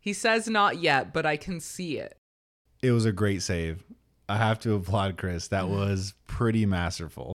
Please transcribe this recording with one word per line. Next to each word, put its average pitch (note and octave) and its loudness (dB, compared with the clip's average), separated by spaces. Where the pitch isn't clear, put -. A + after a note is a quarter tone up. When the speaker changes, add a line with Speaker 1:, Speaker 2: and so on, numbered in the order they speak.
Speaker 1:
He G3+ -4
says, A3+ 2
"Not G#3 2
yet, C#3+ 2
but D#3+ 0
I D3+ 2
can E3+ -8
see E3 -8
it." - -10
Speaker 2:
It B2+ 4
was A#2 4
a A2 2
great G2 0
save. E2+ -2
I G2+ -2
have A2 2
to A2+ 0
applaud F#2+ 0
Chris. F2 -6
That F#2+ 0
Speaker 1:
Mm. F#2 -4
Speaker 2:
was G2 0
pretty A2+ 2
masterful. E2+ -2